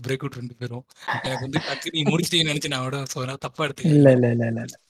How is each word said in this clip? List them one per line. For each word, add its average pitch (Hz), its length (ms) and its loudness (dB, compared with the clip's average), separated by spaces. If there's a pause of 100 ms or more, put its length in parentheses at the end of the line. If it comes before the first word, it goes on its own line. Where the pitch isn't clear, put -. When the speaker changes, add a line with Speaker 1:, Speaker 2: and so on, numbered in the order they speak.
Speaker 1:
பிரேக் 135 120 -2
அவுட்" 139 140 -8
ரெண்டு 120 260 -12
பேரும். 123 240 -10 (400)
எனக்கு 131 180 -6
வந்து 135 180 -4
டக்கு 147 320 -6
நீ 160 120 -4
முடிச்சிட்டேன்னு 156 280 0
நினைச்சு 160 360 0
நான் 135 160 -4
விட, 131 140 -4
so, 135 160 -8
அதனால 131 260 -6
தப்பா 147 260 -6
எடுத்துக்க - 180 -6
Speaker 2:
இல்ல, 160 100 4
Speaker 1:
வேண்டாம். 139 200 10
Speaker 2:
இல்ல, - 0 -
இல்ல, 123 180 4
இல்ல, 117 160 0
இல்ல. 117 180 -6 (240)